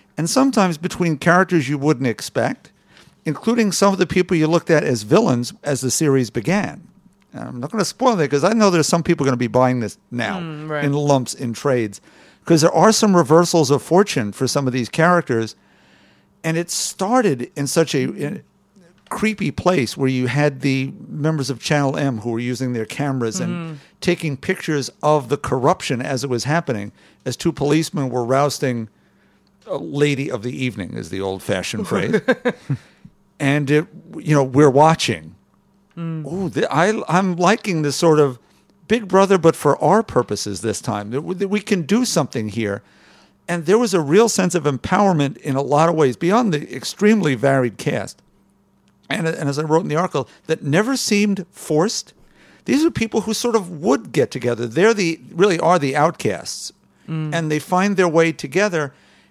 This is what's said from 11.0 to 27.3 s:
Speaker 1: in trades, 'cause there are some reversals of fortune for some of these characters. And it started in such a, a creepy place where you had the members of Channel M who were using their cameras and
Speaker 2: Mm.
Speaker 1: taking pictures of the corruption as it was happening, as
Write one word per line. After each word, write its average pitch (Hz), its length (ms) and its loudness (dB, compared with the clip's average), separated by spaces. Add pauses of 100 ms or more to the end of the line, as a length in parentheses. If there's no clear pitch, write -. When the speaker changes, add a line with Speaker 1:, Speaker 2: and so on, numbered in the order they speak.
Speaker 1:
in 120 180 -6
trades, 117 480 -2 (440)
'cause 160 160 4
there 156 120 4
are 202 200 6
some 208 240 4
reversals 160 560 4
of 139 100 2
fortune 156 480 2
for 131 160 -4
some 135 220 -2
of 123 40 -2
these 123 160 -2
characters. 160 680 2 (880)
And 160 140 -2
it 170 120 -4
started 202 840 -2
in 143 100 -4
such - 280 0
a, 131 100 0 (200)
a 143 180 -8 (680)
creepy 208 420 -2
place 165 460 0
where 135 140 0
you 127 180 -2
had 139 320 0
the 135 320 -2 (160)
members 151 420 -2
of 117 80 -8
Channel 143 380 0
M 139 220 -2
who 117 120 -6
were 113 80 -2
using 123 360 -4
their 113 100 -4
cameras 127 560 -4
and 117 120 -4
Speaker 2:
Mm. 165 240 -10 (240)
Speaker 1:
taking 165 360 -2
pictures 151 540 -4 (120)
of 147 260 2
the 139 100 -2
corruption 139 640 -2
as 131 200 -4
it 139 80 -6
was 120 140 -4
happening, 123 480 -4 (320)
as 127 100 -6